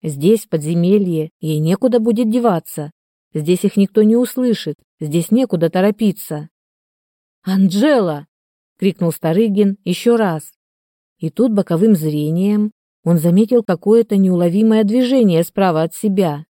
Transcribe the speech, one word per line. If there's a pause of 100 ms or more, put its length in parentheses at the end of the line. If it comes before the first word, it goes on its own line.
Здесь,
в
подземелье, (100)
ей
некуда
будет
деваться. (420)
Здесь
их
никто
не
услышит, (240)
здесь
некуда
торопиться. (920)
"Анжела!" (520)
Крикнул
Старыгин
еще
раз. (680)
И
тут
боковым
зрением (320)
он
заметил
какое-то
неуловимое
движение
справа
от
себя.